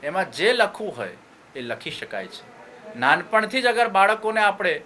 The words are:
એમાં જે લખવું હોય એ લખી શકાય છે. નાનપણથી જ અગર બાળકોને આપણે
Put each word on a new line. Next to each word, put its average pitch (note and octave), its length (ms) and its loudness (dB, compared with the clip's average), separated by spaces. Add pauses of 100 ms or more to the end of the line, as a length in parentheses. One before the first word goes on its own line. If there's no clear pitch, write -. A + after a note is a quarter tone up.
એમાં E3+ 300 -2
જે E3+ 200 2
લખવું G#3+ 440 0
હોય F#2 200 -8 (360)
એ C3+ 100 -10
લખી A#2 340 -8
શકાય F#2+ 360 -10
છે. - 100 -18 (540)
નાનપણથી G#3 680 2
જ B3 80 4
અગર A#3 180 2
બાળકોને A3 520 2
આપણે G3 320 2 (120)